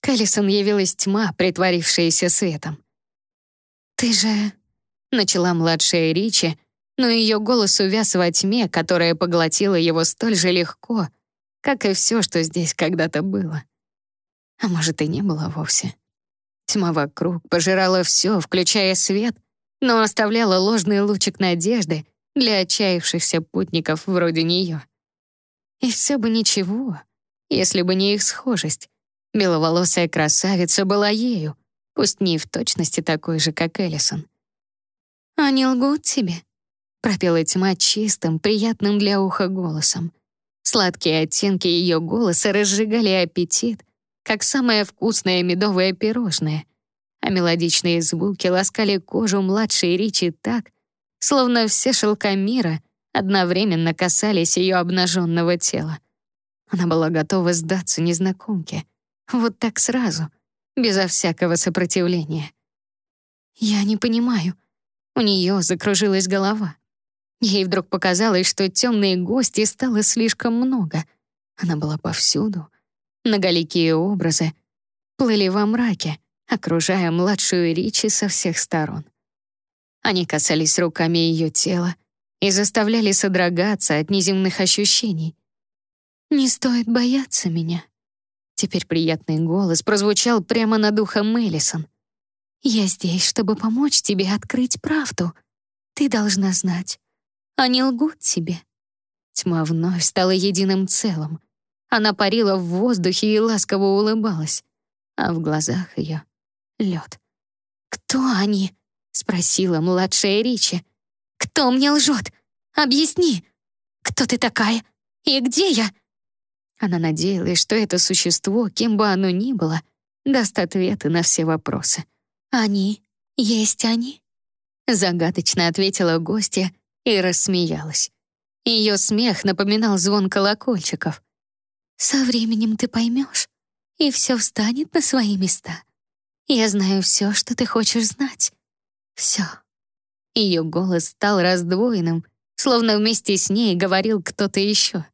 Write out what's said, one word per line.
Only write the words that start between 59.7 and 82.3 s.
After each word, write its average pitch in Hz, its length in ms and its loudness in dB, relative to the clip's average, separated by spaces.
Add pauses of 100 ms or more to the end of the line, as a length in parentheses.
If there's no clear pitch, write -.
сразу, 156 500 -2 (480)
безо 196 320 2
всякого 170 480 0
сопротивления. 170 960 -2 (1040)
"Я 208 260 0
не 208 140 0
понимаю". 226 580 0 (600)
У 247 60 2
нее 196 380 2
закружилась 190 680 0
голова. 196 480 -2 (640)
Ей 196 240 2
вдруг 185 240 -2
показалось, 185 580 2
что 196 220 0
темные 202 480 2
гости 214 480 0
стало 220 380 0
слишком 226 520 0
много. 233 500 -2 (520)
Она 170 200 -2
была 151 200 -2
повсюду. 170 720 -2 (560)
Многоликие 170 720 2
образы 165 580 0 (640)
плыли 214 320 2
во 208 180 0
мраке, 214 520 -2 (280)
окружая 170 640 0
младшую 175 640 0
Ричи 214 340 -2
со 208 200 0
всех 175 300 -2
сторон. 156 460 -4 (960)
Они 185 240 -2
касались 156 520 0
руками 170 400 0
ее 165 320 0
тела 175 440 -2 (460)